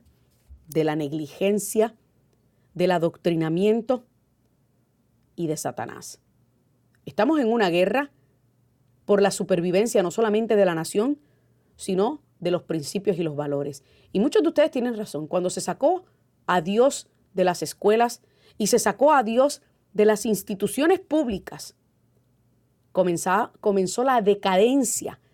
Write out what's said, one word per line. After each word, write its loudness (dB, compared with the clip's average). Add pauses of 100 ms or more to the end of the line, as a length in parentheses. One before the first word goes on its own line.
(680)
de 0
la 0
negligencia, -2 (800)
del 0
adoctrinamiento 0 (1300)
y -4
de -2
Satanás? -10 (840)
Estamos 0
en 0
una 0
guerra 0 (920)
por 2
la 4
supervivencia 0
no -2
solamente 0
de 4
la 2
nación, -4 (560)
sino -2 (180)
de -2
los -2
principios -4
y -4
los -4
valores. -6 (280)
Y -2
muchos 2
de 0
ustedes 2
tienen -4
razón. -8
Cuando -2
se -8
sacó -2 (420)
a 2
Dios 0 (240)
de 0
las 0
escuelas 0 (360)
y 0
se 4
sacó 4
a 4
Dios 0 (300)
de 2
las 2
instituciones 0
públicas, -6 (1160)
comenzó, 0
comenzó 0
la 2
decadencia 0 (140)